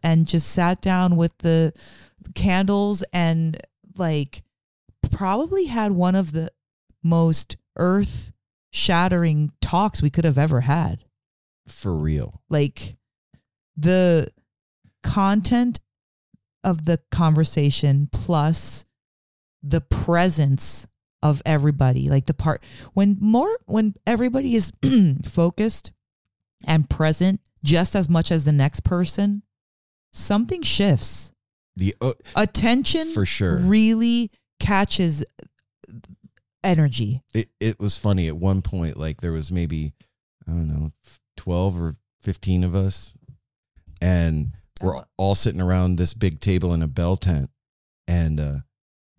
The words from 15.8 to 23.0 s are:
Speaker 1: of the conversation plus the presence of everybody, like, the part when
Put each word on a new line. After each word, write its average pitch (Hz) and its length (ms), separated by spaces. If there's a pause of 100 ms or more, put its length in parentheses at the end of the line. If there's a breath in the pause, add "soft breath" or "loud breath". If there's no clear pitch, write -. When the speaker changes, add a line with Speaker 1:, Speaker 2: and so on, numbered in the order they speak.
Speaker 1:
of 170 220
the 165 160 (100)
conversation 147 1000
plus - 760 (800)
the 147 160
presence 156 1080 (360)
of 151 220
everybody, 139 640
like, 139 160
the - 80
part - 280 (320 loud breath)
when 202 280